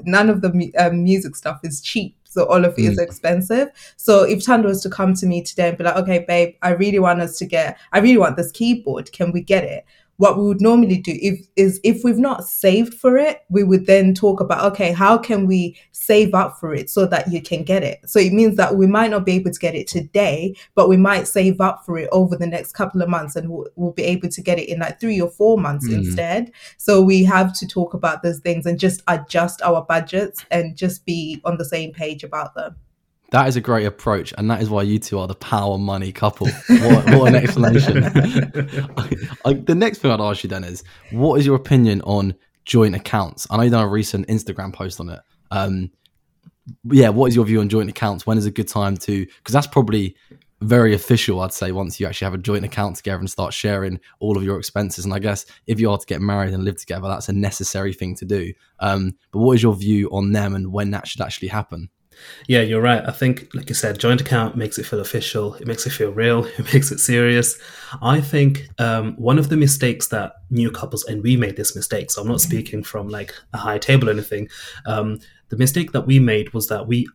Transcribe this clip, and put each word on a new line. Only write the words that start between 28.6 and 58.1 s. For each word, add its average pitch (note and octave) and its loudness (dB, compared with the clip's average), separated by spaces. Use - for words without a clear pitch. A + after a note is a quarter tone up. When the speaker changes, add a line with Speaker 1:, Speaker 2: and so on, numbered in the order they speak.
Speaker 1:
and E3+ -2
just F#3 0
adjust E3+ -2
our E3+ 2
budgets F#3 -4
and E3+ -2
just F#3 -4
be D#3+ -6
on E3+ -4
the D#3+ -6
same D#3+ -8
page D#3 -10
about D3 -10
them. D#3 -12
Speaker 2:
That C3 4
is B2+ -2
a A#2+ -2
great A2+ 0
approach, G2+ -4
and G#2 -2
that G#2+ -2
is G#2+ -2
why G#2 0
you G#2 0
two - -6
are F#2 -4
the F#2+ -8
power G2+ -2
money G2 -4
couple. - -2
What, A#3 6
what C3 8
an B2+ 6
explanation. A#2+ 4
<laughs> D3 -2
I, A2 -8
I, C#3 2
the D3+ 0
next G#3 0
thing C3+ 2
I'd G#2+ 0
ask G#2 -4
you F#2+ -8
then F#2+ -8
is, F#2 -14
what C3 2
is C#3+ 4
your C#3 4
opinion A#2+ 2
on G2 -2
joint A2 4
accounts? G2 -6
I G#2 -6
know A2+ 2
you've A#2+ 4
done A2+ 2
a - -4
recent G2+ -4
Instagram G2 -6
post F#2+ -12
on F2 -12
it. E2 -14
Um, G2 -4
yeah, C3+ 8
what A#2+ 2
is A2+ 0
your A#2 4
view A2 2
on G#2 -2
joint G#2+ -2
accounts? G2 -6
When A2 0
is G#2 -2
a G#2+ -2
good G#2+ -6
time G2 -2
to, G2 -4
'cause - -4
that's C#3+ 2
probably G#2 0
very A2+ 4
official, G2+ 0
I'd F#2 -6
say, F#2 -6
once F#2 -6
you F#2 -4
actually - -8
have F#2 -4
a - -6
joint G2+ -4
account G2+ -4
together F#2+ -6
and F#2 -6
start - -6
sharing G2 -4
all G#2 -2
of F#2+ -2
your G2 -4
expenses. G2 -6
And G2 -4
I G2 -4
guess G2+ -6
if A2 -2
you A2 2
are G2+ 0
to - -10
get E2+ -6
married G2+ -2
and F#2 -4
live G2 -4
together, F#2 -10
that's - -8
a G2 -4
necessary G2 -4
thing F2+ -10